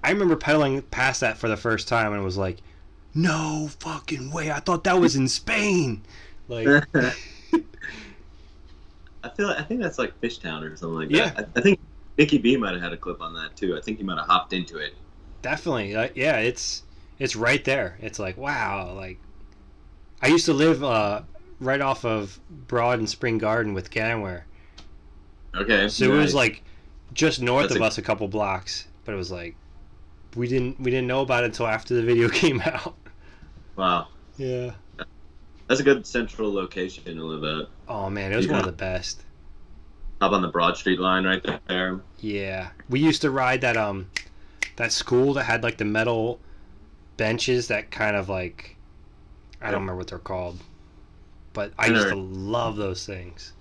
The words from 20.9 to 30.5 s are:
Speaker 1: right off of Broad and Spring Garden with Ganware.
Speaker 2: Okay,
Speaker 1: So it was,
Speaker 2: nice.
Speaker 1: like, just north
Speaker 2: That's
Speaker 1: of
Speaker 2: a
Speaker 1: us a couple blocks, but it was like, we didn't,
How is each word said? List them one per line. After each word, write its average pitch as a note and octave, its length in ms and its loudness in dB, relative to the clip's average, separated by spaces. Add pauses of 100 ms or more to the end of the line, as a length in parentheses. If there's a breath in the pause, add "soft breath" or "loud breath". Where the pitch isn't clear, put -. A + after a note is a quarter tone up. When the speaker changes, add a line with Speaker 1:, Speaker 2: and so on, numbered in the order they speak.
Speaker 1:
right C3+ 200 2
off C3+ 240 0
of G#2+ 340 -2 (120)
Broad B2 480 2
and A2 100 -2
Spring A2+ 300 0
Garden A2 340 2
with F#2 180 -6
Ganware. G#2+ 520 -2 (1120 soft breath)
Speaker 2:
Okay, G2+ 320 4
Speaker 1:
So B2+ 240 2
it C#3+ 40 6
was, D3 180 4
Speaker 2:
nice. - 0 -
Speaker 1:
like, B2 300 2 (480 soft breath)
just D3 280 2
north B2+ 280 4
Speaker 2:
That's C3+ 80 2
Speaker 1:
of B2 60 2
Speaker 2:
a - 20 2
Speaker 1:
us G#2+ 140 2
a G#2 40 -6
couple G#2+ 240 0
blocks, G2 640 -4 (160)
but A2 80 -8
it G2+ 40 -4
was F2+ 140 -6
like, E2+ 240 -10 (800)
we A#2+ 140 -2
didn't, B2+ 320 -2